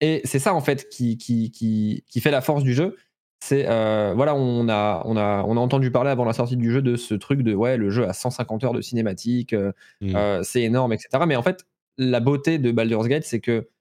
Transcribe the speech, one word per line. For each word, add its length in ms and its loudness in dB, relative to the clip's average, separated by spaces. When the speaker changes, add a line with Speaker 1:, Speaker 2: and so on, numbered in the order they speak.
Speaker 1:
et 240 2
c'est 140 0
ça, 140 2
en 80 0
fait, 280 -2
qui, 280 -2
qui, 340 -2
qui, 560 -2
qui 140 -4
fait 100 2
la 100 2
force 220 0
du 100 2
jeu, 240 0
c'est, 220 2
euh, 480 2
voilà, 200 2
on 340 2
a, 340 2
on 140 -2
a, 280 2
on 120 2
a 20 2
entendu 320 2
parler 180 2
avant 140 0
la 80 0
sortie 240 -2
du 160 0
jeu 100 2
de 140 2
ce 180 -6
truc 280 -2
de, 120 2
ouais, 220 0
le 140 0
jeu 180 0
a 60 -4
cent 160 -4
cinquante 340 -6
heures 80 0
de 80 -4
cinématique, 720 -4
euh, 220 0
Speaker 2:
Mm. 160 -2
Speaker 1:
euh, 280 0
c'est 180 -2
énorme, 320 2
et 40 -2
cetera. 280 -2
Mais 100 2
en 80 0
fait, 220 -2
la 240 2
beauté 360 2
de 140 2
Baldur's 380 0
Gate, 160 0
c'est 160 -6
que 260 -2